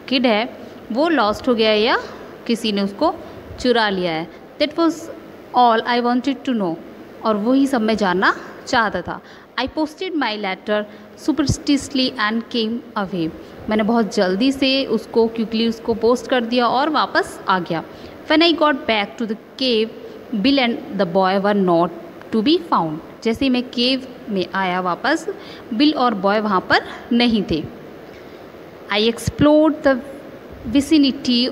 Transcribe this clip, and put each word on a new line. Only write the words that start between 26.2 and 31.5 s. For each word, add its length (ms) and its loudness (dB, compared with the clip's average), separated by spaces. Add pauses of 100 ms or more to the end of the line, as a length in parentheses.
वहाँ 200 0
पर 200 0 (320)
नहीं 380 2
थे। 140 -2 (1300)
"I 200 2
explored 720 4
the 160 4 (720)
vicinity 800 4